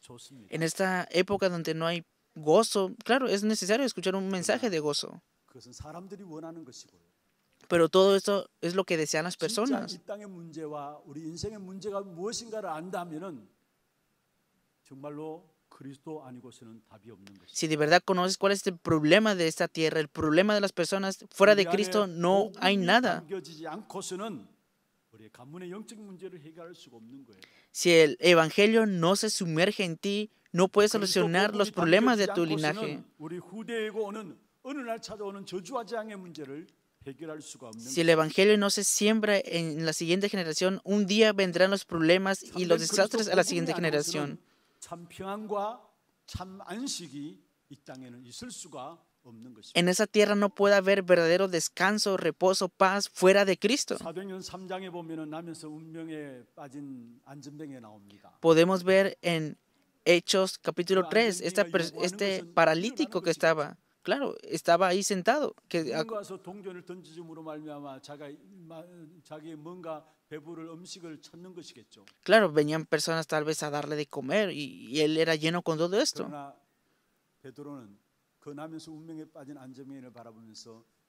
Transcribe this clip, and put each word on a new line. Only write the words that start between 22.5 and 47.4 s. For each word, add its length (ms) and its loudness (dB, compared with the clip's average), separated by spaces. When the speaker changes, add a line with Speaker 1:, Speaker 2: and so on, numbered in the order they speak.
Speaker 2:
hay 140 4
Speaker 1:
복음이 100 0
Speaker 2:
nada. 360 2
Speaker 1:
담겨지지 460 -12
않고서는 800 -10
우리의 180 -20
가문의 400 -16
영적 280 -16
문제를 420 -16
해결할 340 -20
수가 220 -20
없는 280 -20
거예요. 140 -20
Speaker 2:
Si 180 0
el 280 6
evangelio 680 6
no 300 2
se 140 -2
sumerge 560 0
en 120 -6
ti, 320 -4
no 140 6
puedes 240 4
Speaker 1:
그리스도 300 0
Speaker 2:
solucionar 340 2
los 160 2
Speaker 1:
복음이 40 -20
Speaker 2:
problemas 420 6
de 100 2
Speaker 1:
담겨지지 80 -6
Speaker 2:
tu 100 2
linaje. 340 0
Speaker 1:
않고서는 80 -16
우리 200 -12
후대에게 600 -8
오는 400 -8
어느 160 -8
날 220 -8
찾아오는 440 -12
저주와 400 -8
재앙의 320 -8
문제를 500 -14
해결할 340 -12
수가 280 -18
없는 180 -16
Speaker 2:
Si 140 -2
el 60 4
Speaker 1:
거예요. 120 6
Speaker 2:
evangelio 380 4
no 120 2
se 140 0
siembra 560 2
en 460 -2
la 80 0
siguiente 360 0
generación, 540 -2
un 240 2
día 260 6
vendrán 380 2
los 140 -2
problemas 580 2
y 220 -4
los 160 6
Speaker 1:
참된 60 -4
Speaker 2:
desastres 400 0
a 80 -2
la 80 8
Speaker 1:
그리스도 60 0
Speaker 2:
siguiente 240 -2
Speaker 1:
복음이 80 -4
Speaker 2:
generación. 420 0
Speaker 1:
아니고서는 140 -20
참 260 -16
평안과 720 -8
참 400 -14
안식이 760 -10